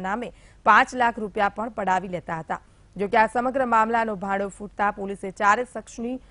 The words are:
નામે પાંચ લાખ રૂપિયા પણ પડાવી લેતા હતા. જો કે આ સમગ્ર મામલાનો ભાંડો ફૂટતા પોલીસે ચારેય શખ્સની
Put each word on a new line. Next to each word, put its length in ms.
નામે 240
પાંચ 340
લાખ 220
રૂપિયા 340
પણ 220
પડાવી 380
લેતા 260
હતા. 160
જો 180
કે 80
આ 60
સમગ્ર 440
મામલાનો 420
ભાંડો 220
ફૂટતા 400
પોલીસે 420
ચારેય 320
શખ્સની 480